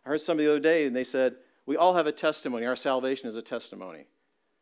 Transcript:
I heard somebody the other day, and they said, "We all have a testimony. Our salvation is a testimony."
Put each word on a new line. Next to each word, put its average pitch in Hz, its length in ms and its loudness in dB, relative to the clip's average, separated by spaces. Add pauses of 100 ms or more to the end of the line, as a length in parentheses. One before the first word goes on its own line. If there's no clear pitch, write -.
I 131 60 -16
heard 151 120 -2
somebody 156 260 2
the 151 60 6
other 147 60 4
day, 160 260 4
and 123 100 -2
they 127 80 0
said, 127 340 0 (280)
"We 143 120 -2
all 180 160 6
have 165 140 2
a 151 40 -2
testimony. 143 540 -2
Our 127 100 -2
salvation 131 540 -2
is 107 60 -10
a 117 80 -10
testimony." 92 640 -12 (540)